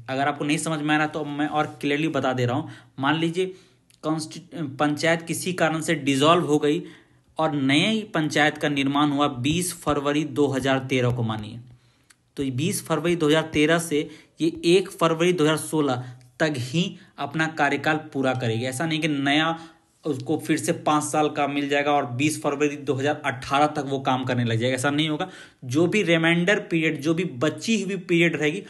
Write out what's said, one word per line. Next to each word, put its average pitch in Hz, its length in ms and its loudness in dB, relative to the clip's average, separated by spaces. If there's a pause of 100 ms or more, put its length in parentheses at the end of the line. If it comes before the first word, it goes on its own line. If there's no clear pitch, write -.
अगर 135 200 0
आपको 147 160 -4
नहीं 151 140 0
समझ 160 220 -4
में 151 140 0
आ 151 40 4
रहा, 156 80 2
तो 151 180 -6
मैं 147 240 -4
और 151 320 -2
क्लियरली 147 300 0
बता 135 220 0
दे 127 140 0
रहा 123 100 0
हूँ। - 140 -4 (280)
मान 143 180 2
लीजिए 170 380 -2 (500)
कॉन्स्टि-, 156 380 -4 (360)
पंचायत 156 440 0
किसी 170 320 -4
कारण 160 260 0
से 165 160 0
डिसॉल्व 147 500 4
हो 147 120 2
गई 151 240 0 (560)
और 156 160 0
नई 160 480 2 (120)
पंचायत 151 440 2
का 151 100 0
निर्माण 143 420 2
हुआ 143 180 2
बीस 151 480 -2
फरवरी 143 500 0
दो 143 220 2
हज़ार 131 320 0
तेरह 127 300 0
को, 120 120 -2
मानिए, 107 360 -6 (800)
तो 143 160 -2
बीस 160 340 -2
फरवरी 165 300 0
दो 160 120 2
हज़ार 156 160 6
तेरह 156 360 4
से 156 280 -2 (320)
ये 156 80 2 (180)
एक 185 240 4
फरवरी 165 420 2
दो 151 120 2
हज़ार 156 120 4
सोलह 143 480 -2 (360)
तक 151 180 0
ही 156 260 -2 (340)
अपना 147 280 -2 (120)
कार्यकाल 147 380 2 (160)
पूरा 131 220 0
करेगी। 117 320 -2
ऐसा 131 200 -4
नहीं 156 140 -2
कि 160 80 0
नया 147 500 0 (460)
उसको 147 340 -2
फिर 156 180 0
से 170 240 -2
पाँच 151 240 2
साल 151 240 0
का 147 180 -2
मिल 143 220 -4
जाएगा 143 240 2
और 143 160 2
बीस 139 340 0
फरवरी 147 360 0
दो 139 160 -4
हज़ार 147 300 -2
अठारह 139 440 0
तक 147 180 -4
वो 135 140 -2
काम 131 240 0
करने 123 200 0
लग 117 140 0
जाएगा, 127 160 0
ऐसा 139 160 0
नहीं 151 180 0
होगा। 156 200 -4 (380)
जो 147 200 2
भी 202 180 2
रिमाइंडर 170 580 4
पीरियड, 160 380 -2
जो 160 140 0
भी 185 100 0
बची 156 580 -2
हुई 190 160 -4
पीरियड 170 380 2
रहेगी, 151 340 -2